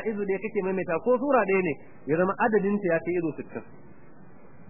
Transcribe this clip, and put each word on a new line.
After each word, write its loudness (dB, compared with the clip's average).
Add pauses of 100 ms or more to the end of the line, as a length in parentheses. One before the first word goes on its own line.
izu -2
daya 0
kake -4
maimaita 0
ko 4
sura 4
daya 4
ne, 2 (320)
ya 2
zama 4
adadin 4
ta -2
ya 4
kai -2
izu 0
sittin. -10 (1080)